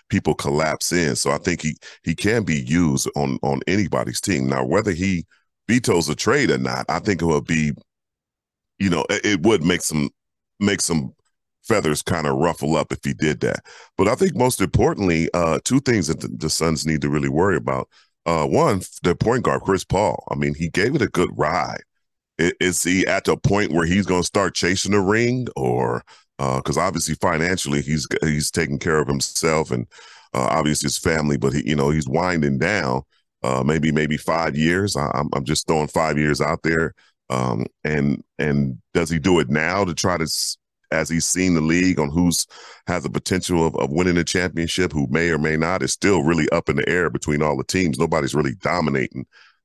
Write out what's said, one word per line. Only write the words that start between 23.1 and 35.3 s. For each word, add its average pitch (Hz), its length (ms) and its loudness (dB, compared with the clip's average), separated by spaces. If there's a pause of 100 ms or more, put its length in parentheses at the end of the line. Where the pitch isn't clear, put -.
the 80 100 2
point 98 340 0
where 82 160 2
he's 90 200 2
gonna 87 180 0
start 95 320 0
chasing 95 340 0
the 104 80 4
ring, 117 560 2
or, 62 480 -2 (380)
uh, 65 220 0
'cause 71 140 -2
obviously 80 380 -2
financially 82 640 0
he's, 71 280 -2 (140)
he's 76 280 0
taking 69 300 -2
care 78 180 2
of 71 80 0
himself 73 640 -2
and, 60 160 -2 (480)
uh, 64 160 0
obviously 76 360 0
his 64 120 -4
family, 76 380 0
but 65 160 0
he, 73 120 0
you 73 120 0
know, 71 140 2
he's 78 180 0
winding 76 500 0
down. 73 440 0 (420)
Uh, 65 200 0
maybe, 76 280 2
maybe 76 240 0
five 80 400 -2
years. 87 400 0
I, 71 180 0
I'm, 71 180 -2